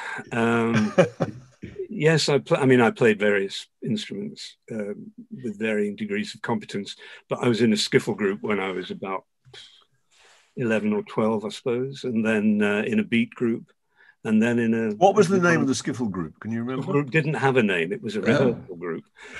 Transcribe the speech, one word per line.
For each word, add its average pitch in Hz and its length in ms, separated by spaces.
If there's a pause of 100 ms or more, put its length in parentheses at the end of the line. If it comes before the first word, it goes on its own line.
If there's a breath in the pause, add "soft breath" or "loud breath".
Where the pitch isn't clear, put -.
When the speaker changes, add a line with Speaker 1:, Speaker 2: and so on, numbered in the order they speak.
(300 loud breath)
Speaker 1:
Um, 117 640 (480)
Speaker 2:
<laughs> - 460
Speaker 1:
yes, 160 400
I 143 100
pl-, 160 200
I 135 80
mean, 127 140
I 110 120
played 110 260
various 101 480 (180)
instruments, - 760 (140)
uh, 104 220 (480)
with 107 160
varying 104 380
degrees 104 400
of - 60
competence, 107 520 (340 loud breath)
but - 140
I 131 60
was 113 140
in 113 100
a 104 40
skiffle 120 400
group 101 260
when 107 180
I 95 100
was 92 220
about 95 320 (1300 soft breath)
eleven 110 360
or 104 100
twelve, 110 420
I 104 40
suppose, 127 560
and 113 200
then, 107 380
uh, 104 240
in 110 140
a 104 40
beat 117 260
group, - 420 (520)
and 110 180
then 120 160
in 113 160
a 113 200
Speaker 2:
What 190 220
was 190 120
the 190 120
name 170 200
of 139 60
the 131 60
skiffle 117 380
group? 85 300
Can 110 120
you 117 100
remember? 131 240
Speaker 1:
The - 60
group 143 180
didn't 156 240
have 127 220
a 123 60
name. 90 300
It - 100
was 110 140
a 104 40
Speaker 3:
Oh. - 20
Speaker 1:
rehearsal 120 540
group. 85 280 (360 loud breath)